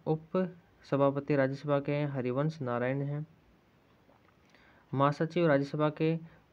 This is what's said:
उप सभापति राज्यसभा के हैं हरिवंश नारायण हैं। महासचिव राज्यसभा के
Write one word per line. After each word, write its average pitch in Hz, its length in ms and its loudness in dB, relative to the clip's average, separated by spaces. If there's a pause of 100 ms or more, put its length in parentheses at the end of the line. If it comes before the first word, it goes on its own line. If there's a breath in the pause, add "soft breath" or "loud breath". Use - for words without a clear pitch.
उप 170 420 -2 (420)
सभापति 139 440 2
राज्यसभा 139 440 0
के 143 120 -4
हैं 147 160 0
हरिवंश 139 540 -2
नारायण 123 400 -2
हैं। 147 260 -6 (1700 soft breath)
महासचिव 156 540 2
राज्यसभा 147 420 2
के 160 280 0 (360 loud breath)